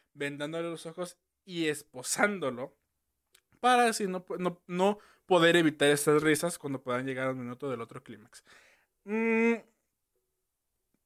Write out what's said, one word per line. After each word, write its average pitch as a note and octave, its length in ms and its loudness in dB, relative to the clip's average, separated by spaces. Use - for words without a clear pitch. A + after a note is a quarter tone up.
vendándole D3 560 -6
los E3 160 -12
ojos F3 320 -10
y E3+ 240 -4
esposándolo, D3 1080 -4
para A#3+ 280 4
así G#3+ 200 -4
no F#3 180 -6
po-, - 120 -10
no, F3 300 -4
no F#3+ 300 2
poder E3+ 300 6
evitar D3 340 4
estas D3+ 320 2
risas D#3 360 0
cuando C3+ 240 -8
puedan B2+ 240 -4
llegar C3 220 -4
a C3 40 -4
un C3 80 -8
minuto B2 300 -10
del A#2 120 -6
otro - 220 -16
clímax. - 400 -20
Mm, A3+ 500 0